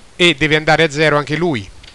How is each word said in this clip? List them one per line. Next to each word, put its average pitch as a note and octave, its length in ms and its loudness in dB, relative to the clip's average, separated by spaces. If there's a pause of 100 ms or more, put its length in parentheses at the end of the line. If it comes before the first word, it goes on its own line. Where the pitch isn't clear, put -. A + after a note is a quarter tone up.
(160)
e F3 200 2
deve D3 200 0
andare D3+ 280 2
a D#3+ 80 0
zero D3 260 0
anche C#3+ 180 -4
lui. D3+ 340 -4 (260)